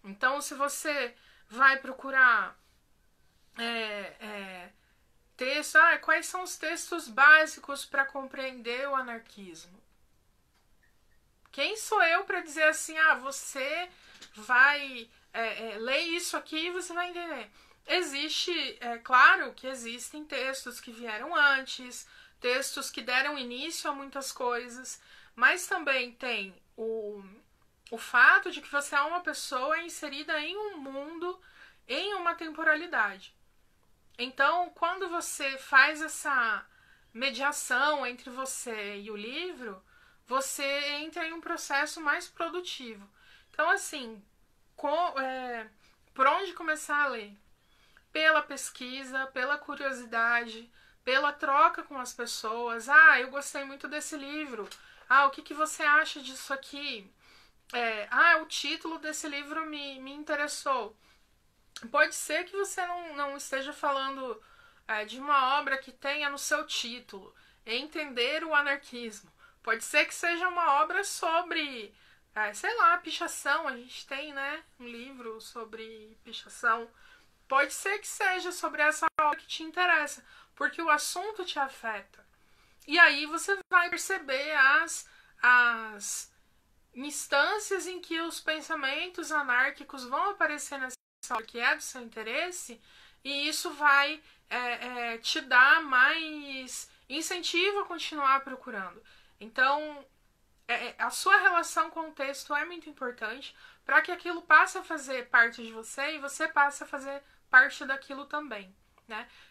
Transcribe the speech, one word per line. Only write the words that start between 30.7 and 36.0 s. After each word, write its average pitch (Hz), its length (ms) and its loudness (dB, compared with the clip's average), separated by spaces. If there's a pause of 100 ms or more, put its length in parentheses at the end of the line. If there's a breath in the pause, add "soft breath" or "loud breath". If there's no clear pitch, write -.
mundo, 302 600 -10 (480 loud breath)
em 370 280 -4
uma 339 200 -2
temporalidade. 302 1000 -2 (840)
Então, 294 540 0
quando 370 360 -2
você 294 500 -4
faz 294 440 6